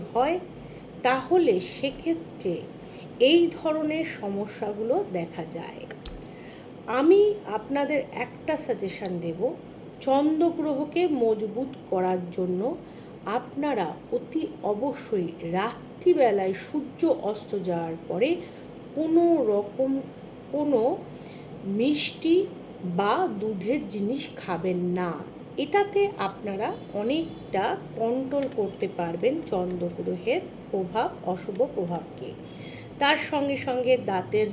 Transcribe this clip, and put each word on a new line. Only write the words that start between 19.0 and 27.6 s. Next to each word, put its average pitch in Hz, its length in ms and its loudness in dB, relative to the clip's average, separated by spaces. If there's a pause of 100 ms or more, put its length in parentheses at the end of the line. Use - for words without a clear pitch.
রকম 226 580 2 (500)
কোনো 285 460 2 (680)
মিষ্টি 294 800 2 (380)
বা 208 440 2 (120)
দুধের 208 500 -2
জিনিস 208 460 -2
খাবেন 180 420 -2
না। 180 360 0 (440)
এটাতে 403 600 2
আপনারা 202 560 -4 (200)
অনেকটা 254 840 0 (180)